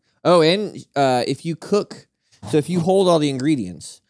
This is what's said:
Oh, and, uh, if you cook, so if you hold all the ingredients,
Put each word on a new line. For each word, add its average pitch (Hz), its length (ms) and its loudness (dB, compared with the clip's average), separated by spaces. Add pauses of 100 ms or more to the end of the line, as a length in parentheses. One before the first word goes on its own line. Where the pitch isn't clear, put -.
(220)
Oh, 165 200 4
and, 185 340 0 (180)
uh, 131 320 2
if 139 200 -6
you 165 100 -6
cook, - 500 -6 (440)
so 151 80 2
if 143 100 -2
you 175 120 -2
hold 185 280 2
all 170 100 4
the 147 120 0
ingredients, 123 800 -4